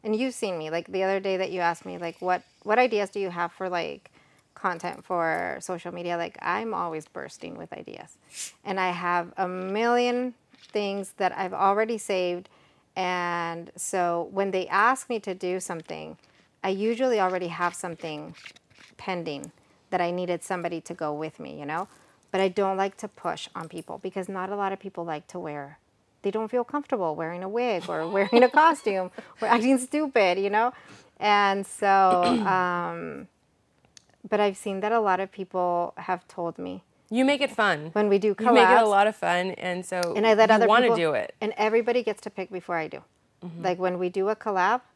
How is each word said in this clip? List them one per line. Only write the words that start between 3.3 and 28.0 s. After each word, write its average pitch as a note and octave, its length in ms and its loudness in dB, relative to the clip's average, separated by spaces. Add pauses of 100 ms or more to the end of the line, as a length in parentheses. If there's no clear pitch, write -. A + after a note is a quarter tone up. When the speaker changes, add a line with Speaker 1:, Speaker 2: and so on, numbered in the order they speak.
Speaker 1:
have F3 220 -4
for, F#3+ 160 -8
like, F3 420 -6 (440)
content F3 500 -6
for E3 560 -2
social F3 320 -10
media?" F3 240 -6
Like, E3+ 260 -8
I'm G#3+ 320 -4
always E3 340 -6
bursting - 480 -14
with E3+ 160 -14
ideas. - 460 -16 (460)
And F#3+ 140 -4
I F#3 120 0
have F3 460 -2
a F#3 120 -2
million A#3+ 880 0 (360)
things G3+ 460 -4
that F#3 200 0
I've F#3 180 -6
already G#3 440 2
saved. F3+ 500 -2 (460)
And F3 840 -4
so E3+ 560 -2
when G3 200 0
they F#3 160 -2
ask A3+ 400 2
me A#3 120 -4
to G3 140 -6
do F#3 260 -4
something, D#3+ 580 -10 (440)
I F#3+ 80 -2
usually A3+ 500 0
already F#3 280 0
have E3+ 260 -2
something D#3+ 600 -10 (640)
pending E3 560 -8 (380)
that F3+ 100 0
I F3 100 0
needed F3 320 -4
somebody F3 400 -4
to D#3+ 120 -10
go D3+ 180 -6
with D#3 280 -8
me, D3 180 -14
you D3 80 -12
know? D#3+ 220 -6 (420)
But F#3+ 100 -2
I F#3+ 80 4
don't G3 280 0
like G3 220 -2
to G#3 100 -10
push - 460 -8
on E3 140 -10
people E3+ 300 -12
because F#3 300 -8
not F#3+ 220 -6
a G3+ 60 -6
lot G3 160 -2
of F#3+ 80 -8
people F3+ 240 -10
like D#3 240 -8
to F3+ 100 -12
wear, D3 400 -10 (440)
they G3+ 80 -2
don't A3 180 -4
feel B3 160 -2
comfortable G#3+ 500 -4
wearing E3 300 -6
a F#3+ 40 -8
wig G#3 400 -2
or D#3+ 200 -4